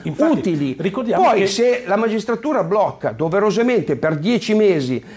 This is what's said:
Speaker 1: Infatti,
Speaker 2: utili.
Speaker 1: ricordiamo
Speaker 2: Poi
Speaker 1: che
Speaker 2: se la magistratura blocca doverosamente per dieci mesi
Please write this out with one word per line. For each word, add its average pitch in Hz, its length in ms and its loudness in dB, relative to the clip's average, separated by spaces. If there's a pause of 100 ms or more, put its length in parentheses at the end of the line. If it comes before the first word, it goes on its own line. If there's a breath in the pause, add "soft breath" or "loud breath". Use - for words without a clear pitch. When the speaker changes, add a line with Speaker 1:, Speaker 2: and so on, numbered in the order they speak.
Speaker 1:
Infatti, 294 300 0
Speaker 2:
utili. 143 460 -2
Speaker 1:
ricordiamo 226 440 -2
Speaker 2:
Poi 226 180 4
Speaker 1:
che 190 60 2
Speaker 2:
se 240 400 0
la 196 100 0
magistratura 226 640 -2
blocca 170 500 -2
doverosamente 190 840 0
per 156 200 -2
dieci 214 380 0
mesi 156 480 2 (140 loud breath)